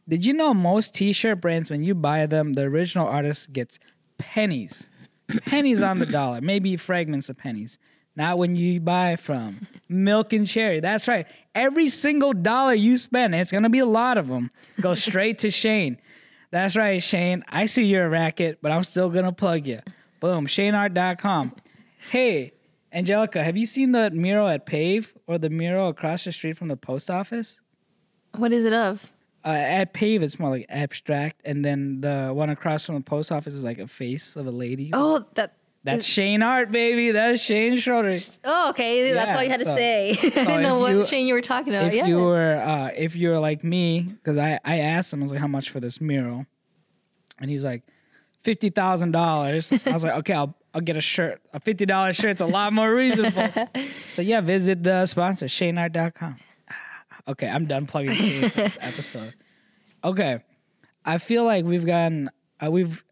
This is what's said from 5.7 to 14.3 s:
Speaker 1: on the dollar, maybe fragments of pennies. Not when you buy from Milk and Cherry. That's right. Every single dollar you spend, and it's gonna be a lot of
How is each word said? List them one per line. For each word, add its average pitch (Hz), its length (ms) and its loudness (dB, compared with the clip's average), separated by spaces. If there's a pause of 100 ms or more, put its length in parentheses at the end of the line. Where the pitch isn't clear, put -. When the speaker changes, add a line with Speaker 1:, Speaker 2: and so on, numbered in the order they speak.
Speaker 1:
on 190 180 2
the - 60 0
dollar, 131 340 -2
maybe 190 360 0
fragments 160 520 -2
of 127 100 -12
pennies. 113 400 -10 (380)
Not 170 220 0
when 175 160 2
you 175 260 2
buy 175 360 0
from 117 500 -6 (220)
Milk 202 440 2
and 208 140 2
Cherry. 208 320 0
That's 196 300 -2
right. 208 180 0 (260)
Every 277 360 2
single 277 440 2
dollar 233 420 2
you 220 220 6
spend, 247 380 0
and 165 60 2
it's 180 100 -2
gonna 208 200 4
be 254 100 4
a 254 60 4
lot 233 320 2
of 135 120 -2